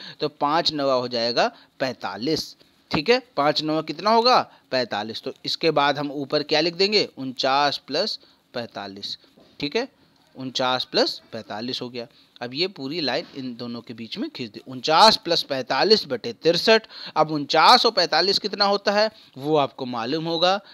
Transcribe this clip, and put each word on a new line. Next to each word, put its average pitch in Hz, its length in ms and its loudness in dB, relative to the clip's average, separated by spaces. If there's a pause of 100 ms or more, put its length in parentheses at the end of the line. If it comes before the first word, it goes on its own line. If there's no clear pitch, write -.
(200)
तो 151 120 -2
पाँच 156 420 0
नवा 139 200 0
हो 123 140 0
जाएगा 120 400 0 (320)
पैंतालीस, 123 760 -4 (360)
ठीक 156 180 0
है। 254 120 4 (160)
पाँच 151 260 2
नवा 156 200 -2
कितना 165 280 -2
होगा? 226 300 4 (300)
पैंतालीस। 113 520 -4
तो 123 100 -8 (120)
इसके 160 280 0
बाद 143 240 2
हम 147 160 -6
ऊपर 147 300 -2
क्या 151 180 2
लिख 170 140 0
देंगे? 190 320 2 (100)
उनचास 135 720 0
plus 175 300 -4 (360)
पैंतालीस, 101 640 -12 (420)
ठीक 143 160 -6
है, 254 120 -2 (480)
उनचास 127 520 -2
plus 196 320 -2 (120)
पैंतालीस 113 500 -8
हो 123 80 -8
गया। 120 180 -10 (340)
अब 123 120 -10
ये 165 160 -2
पूरी 151 320 -8
लाइन 143 240 -2 (120)
इन 127 180 -10
दोनों 120 260 -10
के 123 120 -16
बीच 113 240 -14
में 285 120 -8
खींच 120 220 -12
दी, 113 100 -18
उनचास 156 580 4
plus 170 240 -2
पैंतालीस 143 640 2
बटे 120 280 -6
तिरसठ। 175 520 4 (280)
अब 156 160 2
उनचास 160 540 6
और 226 80 2
पैंतालीस 175 460 2
कितना 202 260 -2
होता 202 280 0
है 214 160 2 (280)
वो 147 200 0
आपको 135 300 -2
मालूम 123 380 -4
होगा, 170 340 0 (140)